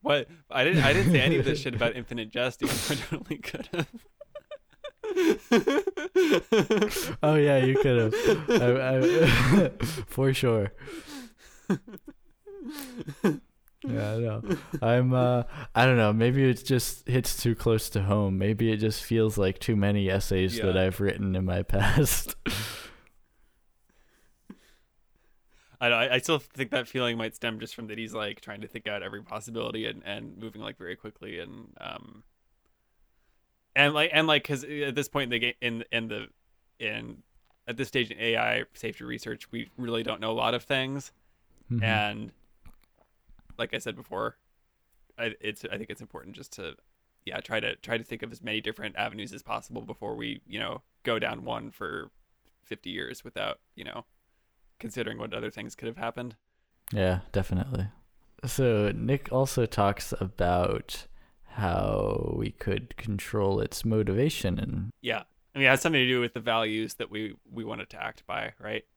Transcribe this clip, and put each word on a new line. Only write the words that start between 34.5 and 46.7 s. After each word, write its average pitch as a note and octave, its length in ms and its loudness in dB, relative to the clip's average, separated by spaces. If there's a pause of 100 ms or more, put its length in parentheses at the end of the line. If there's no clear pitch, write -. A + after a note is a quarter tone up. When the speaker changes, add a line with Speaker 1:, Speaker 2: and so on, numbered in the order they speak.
Speaker 1:
at C#3+ 300 -6
this C#3+ 140 -2
point C#3 160 -2
in B2 60 -6
the A#2+ 80 0
ga-, A#2+ 220 0
in, A#2 320 -4
in A2+ 160 -2
the, G#2+ 200 -8 (500)
in, A2+ 440 -8 (460)
at A#2+ 80 -8
this B2+ 120 -6
stage A#2+ 220 -2
in - 80 -10
A A2+ 200 2
I A2+ 340 0
safety A2+ 320 -10
research, A#2 480 -10
we A#2 240 -8
really A#2 260 -4
don't A2+ 180 -4
know A2 100 -2
a - 20 -2
lot A#2 220 0
of A#2 80 -4
things. C3+ 500 -4 (580)
Speaker 2:
Mm-hmm. A#2 140 0
Speaker 1:
And G#2+ 480 0 (1300)
like A#2 160 -6
I A#2+ 40 -6
said G#2 180 -8
before, - 420 -6 (800)
I, A#2 240 -4
it's, G#2 280 -8
I G2+ 60 -6
think A2 140 -12
it's G#2 100 -12
important F2+ 360 -16
just - 180 -18
to, E2 200 -12 (520)